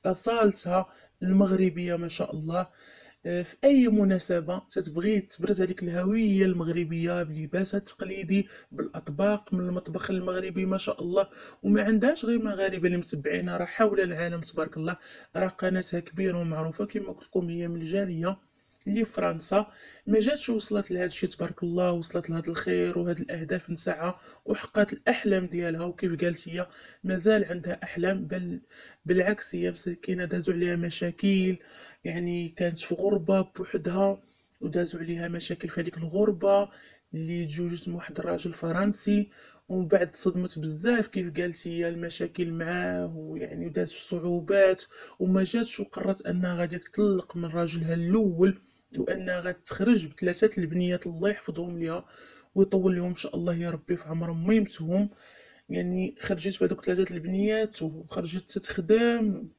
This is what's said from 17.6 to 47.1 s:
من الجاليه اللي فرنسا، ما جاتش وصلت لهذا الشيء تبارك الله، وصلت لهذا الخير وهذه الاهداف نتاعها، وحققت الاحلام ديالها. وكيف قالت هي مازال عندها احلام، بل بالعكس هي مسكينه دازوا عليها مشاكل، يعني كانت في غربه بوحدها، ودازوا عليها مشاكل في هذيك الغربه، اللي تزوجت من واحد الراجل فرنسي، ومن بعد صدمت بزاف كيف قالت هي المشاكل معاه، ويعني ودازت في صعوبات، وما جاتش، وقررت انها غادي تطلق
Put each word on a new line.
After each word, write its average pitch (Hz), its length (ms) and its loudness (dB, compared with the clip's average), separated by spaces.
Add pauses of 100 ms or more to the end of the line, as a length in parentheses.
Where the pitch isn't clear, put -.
من 170 140 -6
الجاليه 175 560 -2 (480)
اللي 208 180 0
فرنسا، 180 640 0 (400)
ما 214 120 6
جاتش 277 300 2
وصلت 208 420 -2
لهذا 180 160 0
الشيء 180 220 -4
تبارك - 340 -6
الله، 175 300 2
وصلت 170 380 -4
لهذا 165 200 -2
الخير 175 480 0
وهذه 175 220 0
الاهداف 170 500 -6
نتاعها، 170 500 -4 (240)
وحققت - 480 2
الاحلام 196 540 0
ديالها. 170 380 -2
وكيف 175 360 -2
قالت 175 280 -2
هي 175 180 -6 (380)
مازال 190 400 4
عندها 175 380 -6
احلام، 185 440 -2
بل 180 340 -6 (440)
بالعكس 180 500 2
هي 175 160 0
مسكينه 180 540 -6
دازوا 175 300 -2
عليها 175 220 0
مشاكل، 180 800 0 (480)
يعني 175 440 -4
كانت 170 300 -2
في - 160 -6
غربه 190 460 2
بوحدها، 190 800 -2 (380)
ودازوا 170 400 -2
عليها 170 280 -6
مشاكل 170 400 -6
في 170 120 -4
هذيك 170 180 -6
الغربه، 196 680 4 (460)
اللي 165 320 -4
تزوجت 170 420 -6
من 170 60 -4
واحد 170 240 -10
الراجل 175 340 -4
فرنسي، 202 800 0 (380)
ومن 180 200 -2
بعد 175 280 4
صدمت 180 420 -2
بزاف 175 480 2
كيف 175 340 -4
قالت 175 280 -4
هي 170 200 -2
المشاكل 170 640 -4
معاه، 175 640 -2
ويعني 160 500 -8
ودازت 170 260 -2
في - 160 -18
صعوبات، 175 760 4 (340)
وما 185 260 4
جاتش، 226 360 -2
وقررت 196 460 -4
انها 180 280 0
غادي 170 240 -2
تطلق 196 580 0